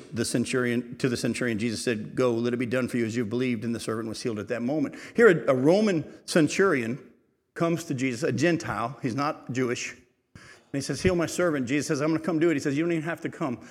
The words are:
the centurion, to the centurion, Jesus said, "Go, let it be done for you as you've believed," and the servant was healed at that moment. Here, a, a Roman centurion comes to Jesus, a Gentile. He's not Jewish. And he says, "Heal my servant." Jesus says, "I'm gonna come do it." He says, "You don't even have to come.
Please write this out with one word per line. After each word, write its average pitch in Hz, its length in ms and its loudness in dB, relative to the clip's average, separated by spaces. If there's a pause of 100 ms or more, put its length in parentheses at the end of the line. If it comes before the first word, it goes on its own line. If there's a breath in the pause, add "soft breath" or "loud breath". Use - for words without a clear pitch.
(120)
the 117 140 -2
centurion, 120 720 -2
to 135 120 0
the 117 80 0
centurion, 117 420 -2
Jesus 110 220 -4
said, 113 340 -4
"Go, 127 180 2
let 117 200 0
it 123 40 -2
be 127 80 -2
done 123 220 -2
for 123 100 -4
you 113 80 0
as 107 100 -4
you've 117 140 -2
believed," 120 360 -2
and 117 100 -4
the 107 40 -8
servant 113 280 -6
was 107 160 -10
healed 110 160 -4
at 101 80 -8
that 120 160 -4
moment. 151 320 -2 (180 loud breath)
Here, 233 140 10
a, 170 240 6
a 131 40 6
Roman 170 500 4 (200 loud breath)
centurion 147 720 4 (560)
comes 170 300 0
to 151 100 -6
Jesus, 127 300 -2
a 151 80 0
Gentile. 120 720 0
He's 120 120 -4
not 143 360 -4
Jewish. 123 440 -4 (400)
And - 460 -10
he - 20 -10
says, 139 200 -6
"Heal 185 100 4
my 170 140 0
servant." 151 400 0
Jesus 135 180 0
says, 143 160 -2
"I'm 151 60 0
gonna 160 120 0
come 160 200 -2
do 170 100 4
it." 160 60 2
He 139 40 -2
says, 139 160 -2
"You 156 80 0
don't 170 100 0
even 160 100 -2
have 160 180 -6
to 196 80 -6
come. 131 300 -6 (120)